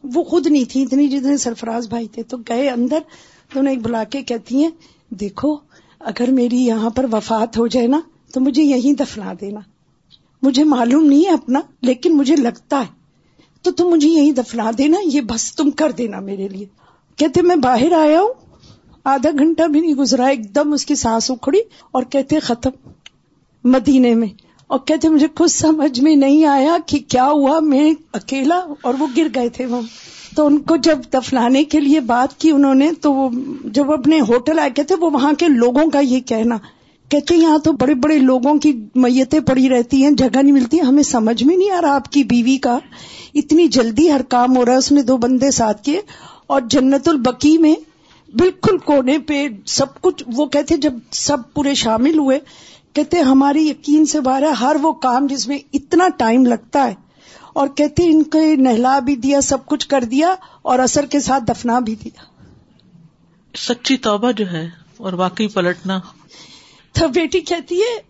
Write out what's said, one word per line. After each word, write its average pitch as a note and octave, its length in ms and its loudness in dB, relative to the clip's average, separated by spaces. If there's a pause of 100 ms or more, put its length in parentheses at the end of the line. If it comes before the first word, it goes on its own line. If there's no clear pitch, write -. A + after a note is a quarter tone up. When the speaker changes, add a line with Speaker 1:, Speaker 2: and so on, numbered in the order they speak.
Speaker 1:
وہ C#4 200 -4
خود E4+ 240 -2
نہیں D4 220 2
تھی C4+ 140 -2
اتنی C#4 240 0
جتنے C#4 300 -2
سرفراز A#3 500 -6
بھائی A3+ 200 -8
تھے، A3+ 160 -12
تو B3+ 140 -12
گئے A#3+ 320 -4
اندر، B3 300 -2 (540)
تو C4+ 60 -4
انہیں C4+ 160 0
ایک A#3 80 -10
بلا A3+ 200 -4
کے C4+ 180 -8
کہتی B3 420 -4
ہیں، E4 60 0 (400)
"دیکھو، G#3 480 -6 (420)
اگر A#3+ 320 -4
میری B3 340 0
یہاں A3+ 240 0
پر B3+ 220 -4
وفات A3 460 -4
ہو A#3 100 0
جائے A#3 200 0
نا C#4+ 120 2 (340)
تو C4 60 -4
مجھے C4 240 0
یہیں C#4 300 2
دفنا G#3+ 480 -6
دینا، G#3 180 -12 (840)
مجھے C4+ 220 2
معلوم C#4 420 2
نہیں C#4+ 200 4
ہے G4 40 -2
اپنا، C#4+ 320 0 (200)
لیکن C4 360 0
مجھے C#4 180 2
لگتا C4+ 440 -2
ہے، G#3 140 -8 (680)
تو F4+ 100 -2
تم F4+ 180 0
مجھے D#4 200 4
یہیں D#4 220 4
دفنا A#3 460 -4
دینا، D4+ 260 2
یہ D4 180 0
بس A3+ 340 -8
تم C#4+ 160 0
کر D4+ 200 -2
دینا G3+ 280 -8
میرے G3 280 -10
لیے۔" G3 180 -12 (500)
کہتے D#4+ 260 0
میں F4 140 2
باہر C4 360 2
آیا D#4 300 4
ہوں، A4+ 120 0 (720)
آدھا C#4 260 0 (100)
گھنٹہ D#4+ 240 2
بھی D4+ 160 2
نہیں E4 140 0
گزرا، B3+ 320 0
ایک A3+ 300 -2
دم D4 180 0
اس C#4+ 120 -4
کی D4 100 -2
سانس A3+ 360 -2
اکھڑی C#4 280 -2 (320)
اور C4 120 -2
کہتے C#4 360 -2
ختم B3 300 -4 (920)
مدینے B3+ 520 2
میں، A3+ 120 -2 (400)
اور C4 180 -2
کہتے D#4+ 240 0
مجھے D#4 240 4
کچھ E4 180 2
سمجھ D#4 480 0
میں D4+ 160 4
نہیں C#4 300 4
آیا C#4+ 400 2
کہ D4 220 -4
کیا B3+ 180 2
ہوا، D4 340 2
میں D4+ 340 2 (200)
اکیلا، C4+ 460 -2 (220)
اور B3 180 -4
وہ D4+ 80 -2 (100)
گر D#4+ 180 2
گئے A#3+ 140 -2
تھے B3 160 -10
وہاں۔ A#3+ 160 -4 (540)
تو D4+ 100 2
ان D4 120 4
کو D4+ 180 0
جب D4+ 240 0 (140)
دفنانے B3+ 500 0
کے D4+ 160 0
لیے C#4+ 200 2
بات B3 400 -2
کی D#4+ 120 2
انہوں C#4 240 4
نے، C#4+ 160 2 (100)
تو D4 120 2
وہ C4+ 160 -2 (360)
جب C4 260 -2
اپنے D4+ 280 2
ہوٹل B3+ 400 0
آئے، D4 100 -2
کہتے D4 260 -2
وہ E4 160 0
وہاں C#4+ 220 0
کے E4 140 0
لوگوں B3+ 440 2
کا C#4+ 80 0
یہ C4 200 0
کہنا، A#3 380 -4 (520)
کہتے D4 260 0
یہاں D#4+ 220 4
تو D#4 140 0
بڑے C4 220 0
بڑے D4+ 240 0
لوگوں C4 380 2
کی C#4+ 300 0 (100)
میتیں B3+ 440 2
پڑی C4 300 2
رہتی B3+ 340 2
ہیں، D4 80 4
جگہ C4 300 2
نہیں C#4 100 4
ملتی، C#4 300 2
ہمیں C#4 220 4
سمجھ A3+ 400 0
میں E4 140 2
نہیں G4 140 2
آ F4 100 -2
رہا C#4+ 140 2
آپ C#4 160 -6
کی C#4+ 120 2
بیوی A#3+ 340 0
کا B3 220 -2 (560)
اتنی D#4 320 2
جلدی A#3+ 440 2
ہر C#4 120 2
کام B3+ 340 2
ہو B3 80 2
رہا A#3+ 60 2
ہے، B3+ 60 4
اس C4+ 140 0
نے C#4+ 100 4
دو B3+ 160 0
بندے B3+ 340 0
ساتھ G#3+ 320 -2
کیے، D#4+ 180 -2 (460)
اور C4+ 220 0
جنت C4 380 2
البقیع D4 520 0
میں D#4 160 4 (600)
بالکل F4+ 420 0
کونے C#4+ 420 0
پہ C#4+ 280 -4 (180)
سب - 360 -6
کچھ۔ D#4 220 -2 (120)
وہ D4 100 0
کہتے D4 320 -2
جب C#4 160 -2 (180)
سب - 260 -4 (160)
پورے C#4 200 -2
شامل A#3+ 460 0
ہوئے، C4+ 200 0 (540)
کہتے D4+ 260 0
ہماری C#4 480 2
یقین D4+ 380 0
سے D4+ 160 -2
باہر C4 200 -2
ہے D4+ 100 0
ہر C4 300 0
وہ D#4 100 0
کام C4+ 360 -2
جس B3+ 200 -6
میں C#4 100 -6 (160)
اتنا F4 440 0
ٹائم B3 280 2
لگتا B3 420 -2
ہے، G3 80 -6 (580)
اور C#4 140 -2
کہتے D4 380 -2
ان D#4 180 4
کے D#4 320 2
نہلا C4 440 2
بھی C#4 160 -2
دیا، C4+ 260 0
سب C4+ 240 -2
کچھ - 220 -6
کر C4+ 160 0
دیا، D4 320 0 (260)
اور B3+ 180 0
عصر C4 260 0
کے C#4+ 140 -2
ساتھ B3+ 240 -2
دفنا A#3+ 360 -2
بھی A3 240 -6
دیا۔ - 200 -20 (1300)
Speaker 2:
سچی B3 400 -4
توبہ A3 340 -2
جو G3+ 200 -4
ہے E3 180 -8 (280)
اور F#3+ 160 -10
واقعی F#3 340 -2
پلٹنا۔ F#3 520 -4 (960)
Speaker 1:
تو E4 140 0
بیٹی E4 320 -2
کہتی E4+ 420 -6
ہے A#4 180 -4 (100)